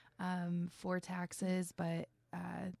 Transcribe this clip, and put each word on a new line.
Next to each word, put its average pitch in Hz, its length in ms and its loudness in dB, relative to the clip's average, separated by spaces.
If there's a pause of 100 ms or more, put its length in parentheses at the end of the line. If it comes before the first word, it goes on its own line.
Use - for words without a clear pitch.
(180)
um, 175 580 2
for 180 220 0
taxes, 180 760 0
but, 165 320 0 (240)
uh, 175 380 -4 (100)